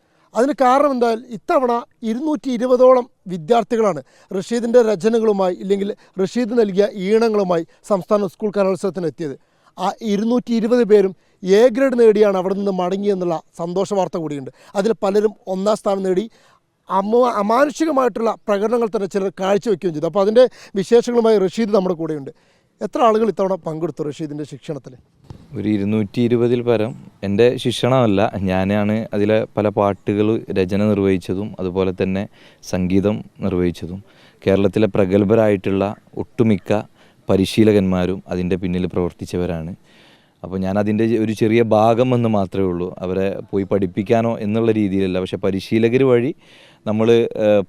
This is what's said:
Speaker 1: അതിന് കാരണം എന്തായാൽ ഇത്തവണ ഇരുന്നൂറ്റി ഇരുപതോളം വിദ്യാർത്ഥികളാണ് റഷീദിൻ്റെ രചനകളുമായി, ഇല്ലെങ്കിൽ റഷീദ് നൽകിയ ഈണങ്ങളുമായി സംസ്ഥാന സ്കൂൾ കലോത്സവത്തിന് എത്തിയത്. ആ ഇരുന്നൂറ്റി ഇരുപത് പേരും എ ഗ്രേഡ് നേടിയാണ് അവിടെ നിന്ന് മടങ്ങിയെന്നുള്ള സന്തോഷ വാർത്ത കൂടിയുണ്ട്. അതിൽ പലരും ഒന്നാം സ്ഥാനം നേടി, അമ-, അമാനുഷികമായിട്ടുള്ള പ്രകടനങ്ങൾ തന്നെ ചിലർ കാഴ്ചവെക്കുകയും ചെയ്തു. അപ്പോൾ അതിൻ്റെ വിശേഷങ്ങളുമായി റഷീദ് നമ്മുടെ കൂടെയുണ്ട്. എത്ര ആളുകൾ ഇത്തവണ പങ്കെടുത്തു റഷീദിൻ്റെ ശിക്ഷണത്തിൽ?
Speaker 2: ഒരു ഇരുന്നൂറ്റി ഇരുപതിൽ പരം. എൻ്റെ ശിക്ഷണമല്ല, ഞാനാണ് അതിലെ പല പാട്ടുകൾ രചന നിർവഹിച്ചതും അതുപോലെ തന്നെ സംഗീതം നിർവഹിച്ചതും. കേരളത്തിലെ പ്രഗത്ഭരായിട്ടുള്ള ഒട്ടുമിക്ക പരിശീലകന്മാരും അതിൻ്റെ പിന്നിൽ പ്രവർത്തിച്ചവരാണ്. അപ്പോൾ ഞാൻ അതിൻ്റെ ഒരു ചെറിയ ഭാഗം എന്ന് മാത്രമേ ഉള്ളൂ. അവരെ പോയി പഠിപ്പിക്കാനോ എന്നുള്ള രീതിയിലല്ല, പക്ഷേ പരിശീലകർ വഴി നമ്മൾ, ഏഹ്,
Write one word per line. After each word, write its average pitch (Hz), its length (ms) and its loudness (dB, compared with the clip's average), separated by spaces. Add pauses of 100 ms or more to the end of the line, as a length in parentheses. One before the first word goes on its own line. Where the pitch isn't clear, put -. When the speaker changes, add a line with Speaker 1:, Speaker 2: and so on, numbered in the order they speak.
(340)
Speaker 1:
അതിന് 254 280 2
കാരണം 269 340 4
എന്തായാൽ 233 240 0 (180)
ഇത്തവണ 262 360 0 (300)
ഇരുന്നൂറ്റി 269 540 -4
ഇരുപതോളം 254 480 4 (280)
വിദ്യാർത്ഥികളാണ് 208 680 0 (360)
റഷീദിൻ്റെ 233 420 2 (100)
രചനകളുമായി, 208 720 0
ഇല്ലെങ്കിൽ 202 260 -2 (320)
റഷീദ് 226 380 -2
നൽകിയ 202 280 2 (180)
ഈണങ്ങളുമായി 202 580 0 (280)
സംസ്ഥാന 208 420 0
സ്കൂൾ 214 240 -6
കലോത്സവത്തിന് 190 540 -2
എത്തിയത്. 147 240 -8 (420)
ആ 185 100 -2 (260)
ഇരുന്നൂറ്റി 226 460 0
ഇരുപത് 240 300 2
പേരും 196 240 4 (300)
എ 196 180 4 (140)
ഗ്രേഡ് 262 240 0
നേടിയാണ് 214 380 6
അവിടെ 185 220 -2
നിന്ന് 202 220 -2
മടങ്ങിയെന്നുള്ള 185 540 -2 (220)
സന്തോഷ 175 360 -4
വാർത്ത 185 240 -2
കൂടിയുണ്ട്. 147 340 -8 (240)
അതിൽ 208 160 0 (120)
പലരും 208 300 0 (200)
ഒന്നാം 196 280 0
സ്ഥാനം 196 220 -2
നേടി, 185 220 0 (640)
അമ-, 220 420 2 (100)
അമാനുഷികമായിട്ടുള്ള 247 880 0 (160)
പ്രകടനങ്ങൾ 220 480 0
തന്നെ 190 180 -4
ചിലർ 196 160 -2 (100)
കാഴ്ചവെക്കുകയും 196 560 -2
ചെയ്തു. 151 160 -4
അപ്പോൾ 196 140 2
അതിൻ്റെ 220 180 6 (320)
വിശേഷങ്ങളുമായി 226 720 2
റഷീദ് 208 320 -2
നമ്മുടെ 185 240 0
കൂടെയുണ്ട്. 151 300 -8 (500)
എത്ര 214 260 -6
ആളുകൾ 220 260 2
ഇത്തവണ 190 200 0 (140)
പങ്കെടുത്തു 160 360 -6
റഷീദിൻ്റെ 151 480 -8
ശിക്ഷണത്തിൽ? 139 420 -14 (640)
Speaker 2:
ഒരു 101 180 -4
ഇരുന്നൂറ്റി 104 520 -2
ഇരുപതിൽ 120 420 2
പരം. 113 220 0 (320)
എൻ്റെ 101 240 4 (160)
ശിക്ഷണമല്ല, 120 560 2 (300)
ഞാനാണ് 101 460 0 (180)
അതിലെ 104 240 2 (200)
പല 107 120 0
പാട്ടുകൾ 101 580 0 (320)
രചന 98 220 0 (100)
നിർവഹിച്ചതും 98 580 0 (100)
അതുപോലെ 92 420 -2
തന്നെ 95 220 -2 (480)
സംഗീതം 92 460 0 (280)
നിർവഹിച്ചതും. 90 560 -4 (400)
കേരളത്തിലെ 98 540 2
പ്രഗത്ഭരായിട്ടുള്ള 101 880 2 (400)
ഒട്ടുമിക്ക 104 580 0 (480)
പരിശീലകന്മാരും 95 1000 2
അതിൻ്റെ 90 360 -2
പിന്നിൽ 90 220 -2
പ്രവർത്തിച്ചവരാണ്. 87 840 -6 (720)
അപ്പോൾ 92 200 -8
ഞാൻ 95 180 -4
അതിൻ്റെ 107 240 0 (180)
ഒരു 110 100 -2
ചെറിയ 113 280 2 (140)
ഭാഗം 113 400 4
എന്ന് 120 140 0
മാത്രമേ 95 420 -2
ഉള്ളൂ. 87 160 -4 (180)
അവരെ 95 220 -2 (240)
പോയി 98 200 -2
പഠിപ്പിക്കാനോ 107 600 0 (140)
എന്നുള്ള 113 260 0
രീതിയിലല്ല, 98 520 0
പക്ഷേ 92 220 -8
പരിശീലകർ 113 640 0
വഴി 120 200 2 (580)
നമ്മൾ, 110 180 0 (360)
ഏഹ്, 104 260 4